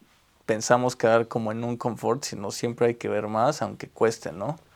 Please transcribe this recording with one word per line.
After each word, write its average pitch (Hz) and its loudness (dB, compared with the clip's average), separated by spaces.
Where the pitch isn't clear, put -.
pensamos 123 2
quedar 117 4
como 113 -2
en 113 -4
un 120 -4
confort, 120 -2
sino 101 -8
siempre 117 0
hay 156 2
que 104 -6
ver 107 -2
más, 117 0
aunque - -8
cueste, - 0
¿no? 104 -6